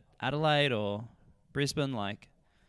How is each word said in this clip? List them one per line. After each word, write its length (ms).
Adelaide 500
or 320
Brisbane? 400
Like, 380